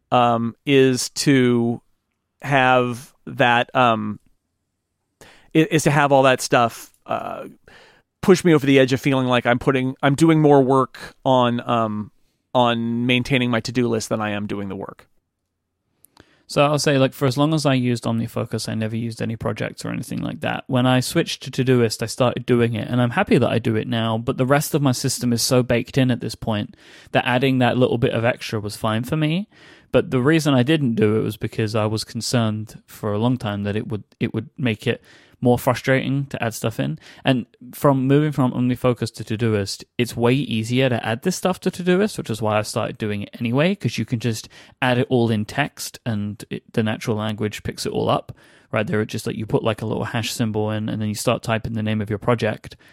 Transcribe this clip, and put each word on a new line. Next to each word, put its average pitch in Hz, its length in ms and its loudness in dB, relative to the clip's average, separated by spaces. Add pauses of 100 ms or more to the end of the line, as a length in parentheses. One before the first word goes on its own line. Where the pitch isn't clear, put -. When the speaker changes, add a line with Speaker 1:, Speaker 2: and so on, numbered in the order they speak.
(120)
Speaker 1:
um, 117 440 2 (100)
is 135 440 4 (160)
to 120 560 4 (600)
have 127 720 2 (120)
that, 123 500 0
um, 110 440 0 (1300)
i-, 156 180 4
is 156 120 2
to 156 80 2
have 143 220 2
all 135 100 6
that 131 180 4
stuff, - 520 0 (120)
uh, 95 400 -8 (760)
push 185 240 4
me 170 80 8
over 139 120 4
the 139 140 6
edge 131 140 4
of 131 80 0
feeling 131 260 0
like 123 180 0
I'm 123 140 2
putting, 131 420 0
I'm 139 140 2
doing 160 260 6
more 143 200 8
work 131 540 0 (100)
on, 123 340 2 (100)
um, 107 420 -2 (420)
on 117 520 0
maintaining 123 460 0
my 113 80 0
to-do 120 280 -2
list 113 220 -2
than 110 120 -4
I 107 100 -4
am 104 160 -6
doing 101 220 -8
the 95 60 -8
work. - 320 -14 (1400)
Speaker 2:
So 147 140 2
I'll 143 160 2
say, 139 180 2
like, 131 160 2
for - 140 -2
as 123 100 0
long 151 160 2
as 151 120 0
I 139 80 4
used 123 320 0
OmniFocus, 113 640 -4
I 113 40 -4
never 110 220 -4
used 113 260 -6
any 113 140 -4
projects 110 480 -6
or 113 60 -6
anything - 320 -6
like - 180 -8
that. - 280 -4
When 127 180 0
I 127 160 4
switched - 420 -4
to 135 80 -12
Todoist, 123 500 2
I 117 40 -6
started 120 400 -2
doing 120 280 2
it, 110 140 -6
and 123 140 0
I'm 120 100 2
happy 202 260 2
that 120 120 2
I 113 100 0
do 113 160 -2
it 110 120 -2
now, 113 300 -2
but 117 200 -4
the 131 80 0
rest 143 280 0
of 151 80 2
my 135 120 2
system 123 400 -2
is 117 80 0
so 127 200 2
baked 120 360 -2
in 127 120 2
at 120 120 -2
this 117 140 -8
point - 420 -6 (340)
that - 160 2
adding 131 300 2
that 120 200 2
little 123 200 2
bit 120 160 0
of 113 100 -2
extra 117 380 -2
was 104 160 -8
fine 110 260 -2
for 156 140 -4
me. 156 320 -2 (420)
But - 200 2
the 131 100 0
reason 151 320 2
I 127 100 4
didn't 139 320 2
do 107 220 2
it 104 60 0
was 110 120 -4
because 110 400 -4
I 107 100 2
was 110 200 -4
concerned 110 800 -4
for - 260 -8
a 104 80 -2
long 123 180 2
time 104 260 -6
that 101 120 -2
it 107 140 -6
would, 107 140 -8 (180)
it 113 120 -4
would 113 240 -6
make 120 300 -4
it - 160 -2 (360)
more 123 200 4
frustrating 135 640 0
to - 180 -8
add 113 100 -4
stuff - 260 -6
in. 143 180 -4 (260)
And 131 220 0 (260)
from 135 360 2
moving 147 240 4
from 131 220 0
OmniFocus 123 600 -2
to 110 100 -12
Todoist, 107 600 -2 (160)
it's - 180 -6
way 120 160 2
easier 123 560 0
to 117 160 -2
add 113 160 -4
this 185 140 -2
stuff - 240 -2
to 190 120 -4
Todoist, 180 460 0
which - 140 -6
is 110 100 -6
why 107 160 0
I 107 60 0
started - 340 -6
doing 104 240 -4
it - 80 -10 (100)
anyway, 139 360 0
'cause - 240 -4
you 120 60 0
can 117 140 -4
just 113 300 -4 (320)
add 127 160 2
it 127 140 2
all 117 180 4
in 107 160 0
text - 600 -6
and 104 420 -6
it, - 240 -12
the 117 80 0
natural 110 360 -2
language 107 440 -6
picks - 240 -8
it - 80 -6
all 113 160 -2
up, - 260 -4 (360)
right? 110 160 -2
There, 107 140 -2
it 110 80 -2
just, - 180 -8
like, 120 80 -6
you 110 100 -8
put, 139 180 -2
like, 113 200 -2
a - 20 -6
little 113 200 -4
hash 113 260 -6
symbol 107 400 -2
in 107 180 -4
and 113 100 -6
then 107 80 -2
you 104 80 -4
start 113 280 -2
typing 113 300 -4
the 110 100 -4
name 107 180 -2
of 101 80 -6
your 104 100 -4
project 117 560 -2 (180)